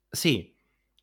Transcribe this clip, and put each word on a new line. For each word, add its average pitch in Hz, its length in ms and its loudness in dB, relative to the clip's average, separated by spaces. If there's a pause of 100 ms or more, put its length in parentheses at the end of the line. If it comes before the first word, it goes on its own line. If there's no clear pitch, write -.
(120)
Sì, - 440 0 (480)